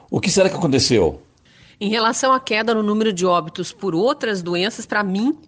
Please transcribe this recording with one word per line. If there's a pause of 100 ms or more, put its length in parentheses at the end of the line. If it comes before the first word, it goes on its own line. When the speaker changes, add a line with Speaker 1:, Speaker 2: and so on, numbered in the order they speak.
Speaker 1:
O
que
será
que
aconteceu? (600)
Speaker 2:
Em
relação
à
queda
no
número
de
óbitos
por
outras
doenças,
pra
mim (100)